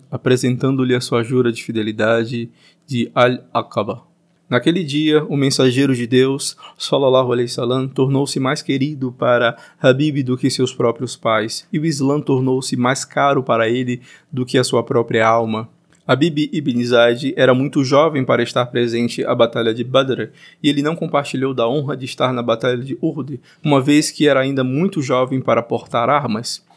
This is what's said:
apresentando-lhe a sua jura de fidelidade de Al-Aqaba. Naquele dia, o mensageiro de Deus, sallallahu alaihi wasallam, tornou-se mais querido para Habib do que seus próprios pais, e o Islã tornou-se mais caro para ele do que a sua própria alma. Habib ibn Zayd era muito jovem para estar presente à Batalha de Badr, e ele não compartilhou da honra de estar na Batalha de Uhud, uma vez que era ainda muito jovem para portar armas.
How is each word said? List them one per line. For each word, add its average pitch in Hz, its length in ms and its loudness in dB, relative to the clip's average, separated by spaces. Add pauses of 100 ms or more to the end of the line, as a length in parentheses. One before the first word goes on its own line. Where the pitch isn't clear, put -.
(120)
apresentando-lhe 127 840 0
a 120 80 0
sua 120 220 -2
jura 120 280 0
de 113 120 -8
fidelidade 113 880 -2 (340)
de 117 300 -4
Al-Aqaba. 120 880 -2 (460)
Naquele 160 340 0
dia, 151 400 0
o 147 120 -4
mensageiro 135 600 2
de 120 100 -4
Deus, 131 500 0 (220)
sallallahu 131 540 2
alaihi 120 160 0
wasallam, 131 400 -4
tornou-se 135 520 0
mais 135 220 -2
querido 135 500 -2
para 120 460 0 (240)
Habib 139 400 4
do 127 160 -2
que 139 100 0
seus 127 240 0
próprios 120 440 -2
pais, 110 580 -2
e 151 60 -2
o 156 60 -2
Islã 139 340 0
tornou-se 131 560 0
mais 127 280 0
caro 139 380 0
para 113 260 0
ele 123 340 -2 (300)
do 127 140 -4
que 131 140 0
a 123 40 4
sua 120 200 0
própria 117 440 0
alma. 113 420 0 (360)
Habib 147 460 0
ibn 127 320 -2
Zayd 120 520 2
era 131 200 4
muito 139 280 0
jovem 139 400 2
para 120 200 2
estar 123 240 -2
presente 120 580 -2
à 135 80 0
Batalha 117 400 2
de 120 100 -4
Badr, 127 460 0 (320)
e 143 80 2
ele 143 140 2
não 160 120 0
compartilhou 139 580 -2
da 117 140 0
honra 131 300 -2
de 127 80 -10
estar 131 260 -2
na 123 120 -4
Batalha 120 340 -2
de 131 240 -8
Uhud, 143 380 -6 (240)
uma 143 180 2
vez 147 300 2
que 147 160 0
era 135 140 4
ainda 135 220 -2
muito 151 380 -2
jovem 127 400 -2
para 117 220 0
portar 120 480 -4
armas. 120 520 -4 (140)